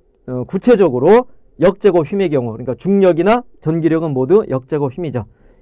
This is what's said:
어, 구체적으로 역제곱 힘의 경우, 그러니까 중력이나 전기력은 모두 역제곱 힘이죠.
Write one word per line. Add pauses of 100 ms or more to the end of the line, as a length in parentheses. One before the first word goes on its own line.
(260)
어,
구체적으로 (340)
역제곱
힘의
경우,
그러니까
중력이나 (180)
전기력은
모두
역제곱
힘이죠. (360)